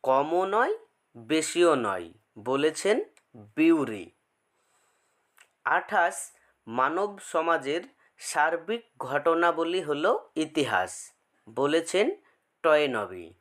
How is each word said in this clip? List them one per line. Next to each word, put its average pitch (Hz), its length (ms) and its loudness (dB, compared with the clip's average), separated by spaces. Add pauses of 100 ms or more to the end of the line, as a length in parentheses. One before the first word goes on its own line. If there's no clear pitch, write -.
কমও 147 420 2
নয় 233 280 0 (420)
বেশিও 160 600 2
নয়, 98 320 -4 (320)
বলেছেন 147 580 0 (580)
বিউরি। 143 500 2 (1600)
আঠাশ, 175 540 0 (500)
মানব 147 420 0 (100)
সমাজের 160 640 -2 (380)
সার্বিক 165 640 -2 (160)
ঘটনাবলী 165 800 0
হলো 151 300 0 (240)
ইতিহাস, 123 560 0 (560)
বলেছেন 147 600 0 (560)
টয়নবি। 107 640 2 (140)